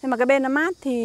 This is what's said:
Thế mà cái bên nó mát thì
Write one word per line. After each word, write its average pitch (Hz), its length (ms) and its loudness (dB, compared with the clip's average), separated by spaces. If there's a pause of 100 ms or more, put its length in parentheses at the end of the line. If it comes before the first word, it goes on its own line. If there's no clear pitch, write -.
Thế 262 60 -6
mà 240 100 0
cái 240 80 2
bên 269 180 4
nó 262 60 -2
mát 311 320 0
thì 269 100 -4 (140)